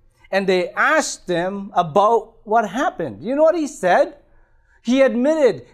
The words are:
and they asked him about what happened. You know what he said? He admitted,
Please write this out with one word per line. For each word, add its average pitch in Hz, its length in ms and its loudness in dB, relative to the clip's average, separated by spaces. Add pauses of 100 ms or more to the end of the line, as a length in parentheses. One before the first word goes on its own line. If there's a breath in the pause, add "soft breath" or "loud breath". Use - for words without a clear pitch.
(300 soft breath)
and 190 160 -2
they 185 240 0
asked 269 580 -2
him 190 460 -4
about 202 720 0
what 220 220 0
happened. 175 540 -6
You 226 120 -4
know 294 80 2
what 320 120 4
he 320 120 -4
said? 226 500 0 (680)
He 262 200 2
admitted, 247 720 0